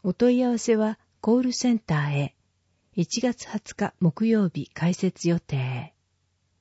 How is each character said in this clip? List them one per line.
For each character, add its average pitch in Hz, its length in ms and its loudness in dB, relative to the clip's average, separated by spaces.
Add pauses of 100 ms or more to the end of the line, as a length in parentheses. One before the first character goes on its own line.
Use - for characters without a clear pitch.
お 185 100 0
問 247 240 4
い 254 60 2
合 247 80 2
わ 233 80 0
せ 226 160 2
は、 214 240 0 (220)
コ 240 180 2
ー - 20 2
ル 247 120 -2
セ 247 200 0
ン 220 60 0
タ - 160 -2
ー 147 160 0
へ。 143 240 -2 (580)
一 190 280 -2
月 247 260 -2
二 214 120 -8
十 - 160 -16
日 - 240 -4
木 185 280 2
曜 214 220 2
日 - 240 -8
開 175 200 0
設 - 340 -2
予 170 120 2
定。 131 540 -6 (680)